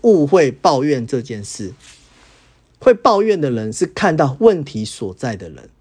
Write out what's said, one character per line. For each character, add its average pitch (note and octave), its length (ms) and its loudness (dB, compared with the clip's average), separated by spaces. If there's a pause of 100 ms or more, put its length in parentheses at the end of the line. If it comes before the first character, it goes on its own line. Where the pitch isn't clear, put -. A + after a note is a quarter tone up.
误 F#3 240 4
会 D3+ 240 4
抱 C#3 320 0
怨 C#3 240 -2
这 B2 160 -4
件 A2 200 -12
事。 G#2 300 -12 (1080)
会 B3+ 140 6
抱 G3+ 280 2
怨 G#3 180 0
的 C#3 100 -2
人 A2 220 -4
是 - 140 -4
看 D#3 300 -2
到 C#3 240 0
问 G3 240 4
题 A2 200 -8
所 G#2 300 -10
在 A#2 200 -8
的 F2+ 140 -14
人 C2+ 200 -20 (120)